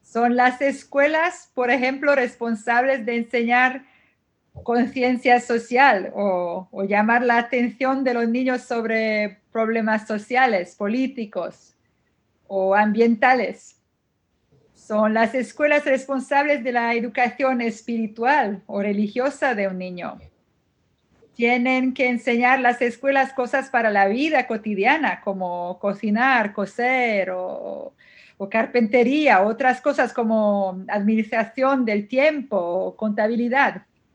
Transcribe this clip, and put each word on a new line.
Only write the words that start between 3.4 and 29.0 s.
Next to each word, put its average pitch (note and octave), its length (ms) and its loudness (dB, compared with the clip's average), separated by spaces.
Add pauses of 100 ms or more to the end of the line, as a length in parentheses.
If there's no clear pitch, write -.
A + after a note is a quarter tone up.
conciencia B3 760 2
social A#3 760 2
o, F#3 560 -2
o G3 140 -6
llamar G#3+ 400 2
la A#3+ 120 2
atención B3+ 680 -2
de B3 100 0
los A#3 120 0
niños B3 360 -2
sobre A3 760 -4 (120)
problemas A3 540 -2
sociales, A3 720 -2
políticos A3 1000 -6 (680)
o F#3+ 280 0
ambientales? A3 1000 2 (960)
¿Son G#3+ 420 0
las A3 200 2
escuelas D4 500 0
responsables C#4 800 0
de B3+ 80 -4
la A#3 240 0
educación B3 640 0
espiritual A3+ 1080 -2
o G3+ 160 -4
religiosa A#3 760 -2
de G3+ 100 -2
un F#3 120 -6
niño? F3+ 380 -10 (1160)
¿Tienen B3+ 580 0
que C4 160 -2
enseñar B3 520 0
las B3 200 2
escuelas C4+ 520 0
cosas C4 360 -4
para A3+ 220 0
la G3 160 4
vida C4 400 0
cotidiana, G#3+ 800 0
como F3+ 560 -6
cocinar, G#3+ 720 0
coser A3 800 0
o, - 640 -10 (440)
o G3 100 -8
carpintería, A#3+ 960 2